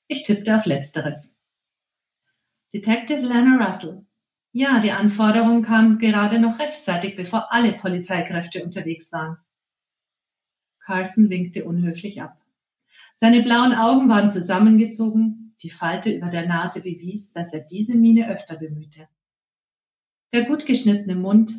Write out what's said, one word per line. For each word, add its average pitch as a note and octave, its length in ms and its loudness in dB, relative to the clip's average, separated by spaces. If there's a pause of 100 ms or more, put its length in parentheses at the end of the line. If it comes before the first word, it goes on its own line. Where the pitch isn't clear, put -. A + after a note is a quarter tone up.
Ich C4+ 180 -8
tippte G#3+ 300 0
auf G#3+ 120 0
Letzteres. D3 720 -6 (1300)
„Detective A3+ 500 -2
Lana B3 440 4
Russell.“ - 400 -8 (460)
Ja, B3+ 280 2
die G#3+ 120 0
Anforderung G#3+ 720 2
kam A3 340 4
gerade G#3 400 0
noch A3+ 220 2
rechtzeitig, F#3+ 560 -6
bevor F#3 360 -6
alle A#3 220 2
Polizeikräfte F3 880 -6
unterwegs E3 480 -10
waren. D#3+ 260 -10 (1400)
Carson F#3+ 540 0
winkte F3+ 340 -6
unhöflich F3 560 -6
ab. - 160 -16 (800)
Seine A#3 260 4
blauen A#3+ 320 4
Augen B3 360 4
waren G#3 220 4
zusammengezogen, A3 1300 2
die E3+ 80 -12
Falte F#3 420 -6
über E3+ 160 -6
der E3+ 200 -6
Nase E3+ 340 -4
bewies, F#3 500 -12
dass E3+ 220 -8
er D#3 80 -8
diese A3 340 -4
Miene A3+ 340 6
öfter - 280 -10
bemühte. D#3 500 -14 (1300)
Der A#3 100 2
gut D4+ 220 -4
geschnittene G3+ 500 0
Mund G3+ 440 2